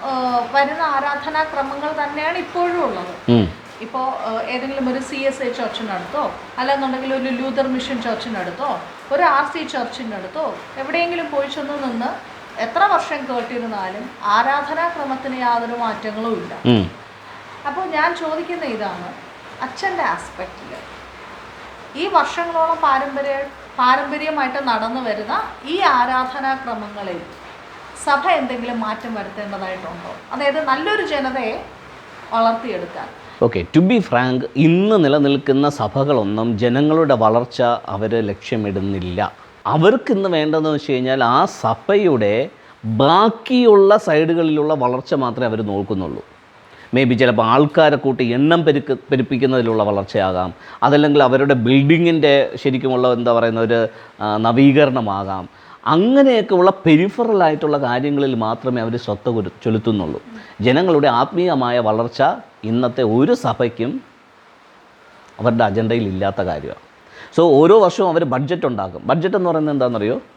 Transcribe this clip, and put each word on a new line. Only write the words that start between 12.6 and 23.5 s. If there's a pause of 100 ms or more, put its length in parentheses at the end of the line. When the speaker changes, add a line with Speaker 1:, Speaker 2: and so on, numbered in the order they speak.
Speaker 1:
എത്ര (120)
വർഷം
കേട്ടിരുന്നാലും (140)
ആരാധനാക്രമത്തിന്
യാതൊരു
മാറ്റങ്ങളും
ഇല്ല. (120)
Speaker 2:
ഉം. (760)
Speaker 1:
അപ്പോ
ഞാൻ
ചോദിക്കുന്ന
ഇതാണ്, (540)
അച്ഛൻ്റെ
ആസ്പെക്റ്റിൽ (1300)
ഈ
വർഷങ്ങളോളം
പാരമ്പര്യ-, (300)